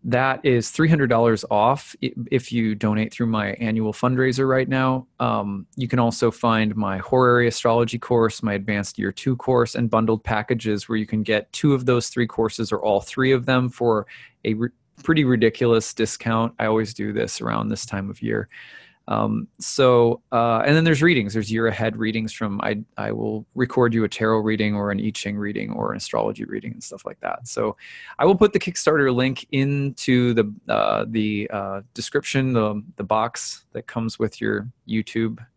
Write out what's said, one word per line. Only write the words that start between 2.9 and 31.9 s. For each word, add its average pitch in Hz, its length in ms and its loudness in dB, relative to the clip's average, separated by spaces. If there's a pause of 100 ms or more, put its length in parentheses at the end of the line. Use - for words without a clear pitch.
through 120 140 -2
my 107 280 0
annual 110 380 -2
fundraiser 127 560 0
right 131 200 2
now. 131 380 0 (140)
Um, 104 460 -2 (100)
you 123 100 -4
can 127 120 0
also 117 320 2
find 110 440 0
my 98 240 -2
horary 120 500 4
astrology 117 500 2
course, 113 440 0
my 104 120 0
advanced 101 440 -4
year 98 140 -4
two 131 240 -2
course, 120 380 2
and 117 160 -2
bundled 113 340 2
packages 107 640 -2
where 113 80 -2
you 107 100 -2
can 110 160 -2
get 107 300 0
two 143 220 2
of 127 120 -2
those 120 220 2
three 120 180 0
courses 110 460 -2
or 101 80 -2
all 101 200 2
three 131 320 0
of 123 140 2
them 127 220 2
for 113 380 0 (380)
a 110 100 0
re-, 117 160 -2 (320)
pretty 156 220 4
ridiculous 117 680 4
discount. 113 680 -2
I 110 80 -2
always 110 280 0
do 104 180 -6
this 110 280 -4
around - 280 -2
this 110 180 -6
time 98 240 -6
of - 120 -12
year. 110 260 -4 (600)
Um, 110 380 -2 (140)
so, 120 600 4 (120)
uh, 117 340 2
and 147 80 4
then 160 80 4
there's 156 180 2
readings. 127 320 2
There's 107 200 -2
year 113 160 0
ahead 110 280 -2
readings 110 360 -4
from, 101 300 -6
I, 107 200 -2 (140)
I 107 160 -4
will 110 420 -6
record 123 400 2
you 113 80 2
a 104 60 0
tarot 110 300 0
reading 107 360 0
or 101 160 -2
an 101 100 -2
I 107 100 -2
Ching 104 260 -8
reading 104 340 -6
or - 220 -4
an 76 40 -6
astrology - 480 -4
reading 110 280 -10
and - 100 -14
stuff - 240 -14
like - 140 -14
that. 50 260 -8
So 110 300 -4 (420)
I 139 60 2
will 196 100 6
put 202 180 4
the 202 60 0
Kickstarter 151 560 2
link 127 380 0
into 135 840 2
the, 104 180 2 (160)
uh, 53 400 2
the, 107 440 -2
uh, 98 300 -8 (120)